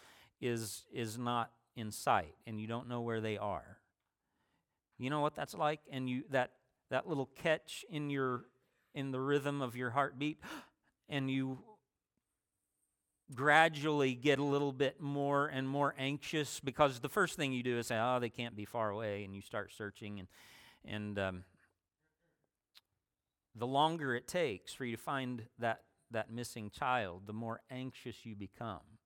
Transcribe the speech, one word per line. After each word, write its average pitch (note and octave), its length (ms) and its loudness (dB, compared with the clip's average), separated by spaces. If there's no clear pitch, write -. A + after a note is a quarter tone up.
is, A2+ 520 -2
is A2+ 240 -4
not A#2+ 340 0
in A2 160 -6
sight G2+ 440 2
and A2 140 -6
you A2 60 -6
don't A#2+ 220 -4
know A#2+ 120 -4
where A2+ 220 -2
they G#2+ 160 0
are. G2 400 -6
You B2 100 -2
know D3 120 0
what D3+ 140 2
that's D3 200 -6
like? D3+ 260 0
And C3 200 -2
you, B2+ 200 -2
that, C3 200 2
that C3 180 0
little C#3 220 -2
catch - 480 0
in D3 200 -2
your, B2+ 340 0
in C#3 160 -4
the B2+ 100 -2
rhythm C#3+ 420 2
of A#2 120 -4
your B2 140 -2
heartbeat, C#3 500 0
<gasps> - 340 -20
and C3+ 220 0
you C3 280 0
gradually D3 800 6
get C3+ 240 6
a C#3+ 60 4
little C#3+ 280 4
bit C3 280 0
more C#3+ 460 2
and C3+ 200 -2
more C#3 300 2
anxious C#3 640 -2
because C3+ 400 4
the C3+ 80 -2
first - 280 2
thing C3+ 180 0
you B2 80 0
do B2 160 2
is A#2 80 -2
say, A2+ 120 0
"Oh, B2 220 4
they A#2+ 80 0
can't A#2 260 -6
be G#2 120 -8
far A2 240 0
away," G#2 340 -2
and F#2+ 100 -10
you G2 60 -10
start G#2 320 -6
searching, G#2 460 -8
and, F#2+ 100 -12
and, G#2 340 -4
um, F#2 260 -2
the A#2 120 -4
longer C#3+ 480 2
it A#2+ 140 -4
takes C#3+ 460 -2
for C3+ 100 -6
you A#2 100 -2
to A2 80 -8
find B2+ 420 -4
that, A2+ 220 0
that A2 200 -2
missing A#2 380 -8
child, G#2 580 -2
the G#2+ 60 -8
more A2+ 380 -6
anxious B2+ 560 -10
you A2 80 -10
become. G2+ 460 -8